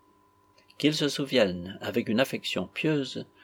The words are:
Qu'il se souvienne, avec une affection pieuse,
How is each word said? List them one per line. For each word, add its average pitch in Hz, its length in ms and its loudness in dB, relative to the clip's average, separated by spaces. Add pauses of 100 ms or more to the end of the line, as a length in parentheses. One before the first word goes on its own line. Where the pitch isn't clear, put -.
(800)
Qu'il 151 160 4
se 151 140 0
souvienne, 101 720 0
avec 110 280 -2
une 113 120 4
affection 110 460 -2
pieuse, - 600 -4 (180)